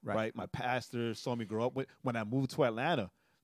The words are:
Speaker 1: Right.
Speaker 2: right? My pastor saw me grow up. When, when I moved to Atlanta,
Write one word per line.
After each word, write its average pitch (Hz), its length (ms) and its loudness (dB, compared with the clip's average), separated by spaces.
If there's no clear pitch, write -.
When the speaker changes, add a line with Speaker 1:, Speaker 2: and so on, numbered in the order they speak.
Speaker 1:
Right. 104 120 0
Speaker 2:
right? 110 200 0
My 104 120 -6
pastor 120 640 -2
saw 123 220 -2
me 117 100 -2
grow 110 220 0
up. 131 80 -2
When, 135 100 -2
when 123 120 0
I 113 80 0
moved 131 280 0
to 151 140 4
Atlanta, 120 440 2